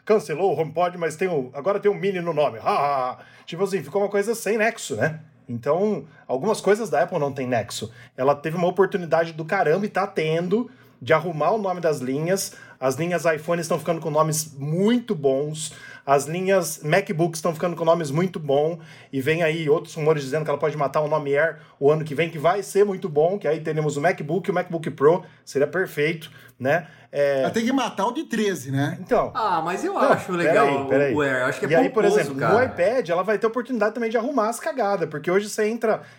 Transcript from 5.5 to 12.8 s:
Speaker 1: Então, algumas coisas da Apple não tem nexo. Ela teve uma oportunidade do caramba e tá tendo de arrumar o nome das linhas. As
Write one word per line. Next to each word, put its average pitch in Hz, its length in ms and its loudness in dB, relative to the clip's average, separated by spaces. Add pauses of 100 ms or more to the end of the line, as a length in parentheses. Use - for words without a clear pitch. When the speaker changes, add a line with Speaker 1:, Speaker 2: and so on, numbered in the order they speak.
Speaker 1:
Então, 156 540 0 (220)
algumas 143 340 0
coisas 208 300 2
da 147 120 2
Apple 175 160 -2
não 139 140 0
tem 127 140 -6
nexo. 113 440 -4 (240)
Ela 135 200 4
teve 160 200 -4
uma 175 120 0
oportunidade 175 680 2
do 156 140 -8
caramba 190 400 2
e - 20 -10
tá 196 180 -2
tendo 175 640 0 (300)
de 139 140 2
arrumar 156 380 0
o 226 60 2
nome 185 220 -4
das 156 200 0
linhas. 156 520 -2 (260)
As 131 180 0